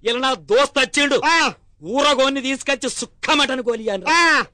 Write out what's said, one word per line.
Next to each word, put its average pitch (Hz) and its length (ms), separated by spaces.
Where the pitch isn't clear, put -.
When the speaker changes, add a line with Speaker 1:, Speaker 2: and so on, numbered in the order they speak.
Speaker 1:
ఇలా 214 160
నా 262 140
దోస్తు 240 460
వచ్చిండు, 277 460
Speaker 2:
ఆ. 311 280
Speaker 1:
ఊరగోన్ని 269 580
తీసుకొచ్చి 262 480
సుక్కమటను 269 720
కోలి 220 260
అని. 196 200
Speaker 2:
ఆ. 320 340